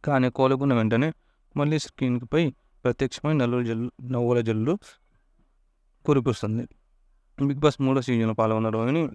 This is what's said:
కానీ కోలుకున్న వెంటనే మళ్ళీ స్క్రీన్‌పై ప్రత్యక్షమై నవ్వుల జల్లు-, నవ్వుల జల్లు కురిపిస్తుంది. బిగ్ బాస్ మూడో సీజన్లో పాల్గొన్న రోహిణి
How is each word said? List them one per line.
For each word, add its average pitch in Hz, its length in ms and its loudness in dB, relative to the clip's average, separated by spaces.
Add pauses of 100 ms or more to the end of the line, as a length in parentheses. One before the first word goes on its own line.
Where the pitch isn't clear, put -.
కానీ 131 240 2
కోలుకున్న 131 440 2
వెంటనే 117 380 2 (460)
మళ్ళీ 147 220 0
స్క్రీన్‌పై 127 720 -2 (300)
ప్రత్యక్షమై 135 500 -2
నవ్వుల 123 300 0
జల్లు-, 120 480 -6
నవ్వుల 120 300 2
జల్లు 113 360 0 (1300)
కురిపిస్తుంది. 120 640 0 (760)
బిగ్ 139 160 -2
బాస్ 147 220 2
మూడో 135 200 2
సీజన్లో 117 320 0
పాల్గొన్న 110 360 0
రోహిణి 127 460 0